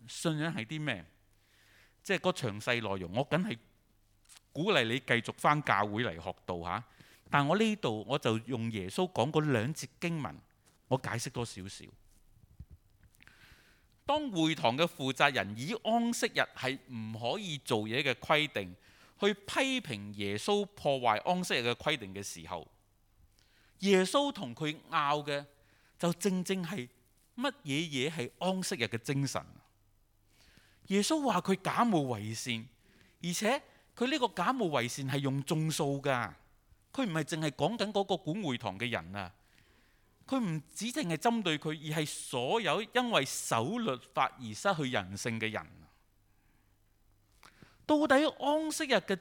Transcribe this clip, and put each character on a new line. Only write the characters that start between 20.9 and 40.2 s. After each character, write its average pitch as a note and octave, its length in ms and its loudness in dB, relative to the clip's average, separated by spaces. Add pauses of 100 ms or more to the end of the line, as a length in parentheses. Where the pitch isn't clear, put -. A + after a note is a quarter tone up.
壞 A2+ 220 4
安 F3+ 220 0
息 F3 120 -2
日 A#2+ 140 0
嘅 A#2 40 2
規 D3+ 240 -2
定 G2 160 -12
嘅 G2 80 -8
時 E2+ 260 -12
候， F2 200 -8 (1120)
耶 F#3+ 240 6
穌 C#4+ 280 4
同 B2+ 220 -8
佢 D#3 240 -4 (140)
拗 D3+ 320 2
嘅 C#3+ 200 -4 (540)
就 F3 160 2
正 F#3 300 0
正 F#3+ 200 -2
係 D#3+ 240 -6 (480)
乜 B3+ 160 -2 (120)
嘢 C#3+ 460 -2
嘢 - 20 -2
係 D3+ 260 -6
安 F#3 240 0
息 F#3 140 -4
日 A#2+ 80 -2
嘅 A2+ 160 -2
精 C#3 260 0
神。 - 180 -4 (1400)
耶 G3 140 2
穌 D4 240 0
話 F#3 160 2
佢 F#3+ 220 2
假 D#3+ 200 2
冒 G#3 180 4
為 A2 300 -2
善， A2+ 360 -4 (560)
而 F3 100 -2
且 G#3+ 300 0 (320)
佢 B3 160 0
呢 D4+ 80 0
個 B3 80 4
假 G3 260 0
冒 B3 140 0
為 C3 200 2
善 C3+ 220 -4
係 C#3+ 100 0
用 C#3 240 0
眾 D#3 280 0
數 C#3+ 300 0
㗎， B2 320 0 (580)
佢 C4+ 140 -2
唔 F3+ 80 -2
係 D#3+ 100 0
淨 D#3 160 -4
係 D#3 120 0
講 F#3 260 0
緊 G#3 140 -2
嗰 G3 120 2
個 F#3+ 140 0
管 F#3 260 -4
會 C3 140 0
堂 F#2+ 200 -4
嘅 A#2 120 -2
人 F#2+ 260 -4
啊， F#2+ 180 -6 (920)